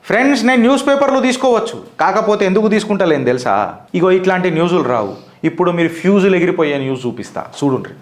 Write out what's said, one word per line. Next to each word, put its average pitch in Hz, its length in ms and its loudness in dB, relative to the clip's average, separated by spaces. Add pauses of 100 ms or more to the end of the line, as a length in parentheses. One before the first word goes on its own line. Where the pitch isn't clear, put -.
(100)
ఫ్రెండ్స్, 254 380 2
నేను 254 180 2
న్యూస్ 269 200 2
పేపర్లు 277 400 2
తీసుకోవచ్చు, 247 500 0 (260)
కాకపోతే 202 460 0
ఎందుకు 214 240 2
తీసుకుంటలేను 185 560 0
తెలుసా? 123 240 0 (460)
ఇగో 175 100 2 (100)
ఇట్లాంటి 185 380 0
న్యూస్లు 170 240 0 (140)
రావు. 104 180 -4 (360)
ఇప్పుడు 170 280 0
మీరు 165 220 0
ఫ్యూజులు 190 400 2
ఎగిరిపోయే 165 460 0
న్యూస్ 131 220 -6
చూపిస్తా, - 360 -8 (160)
చూడుండ్రి. 127 440 -2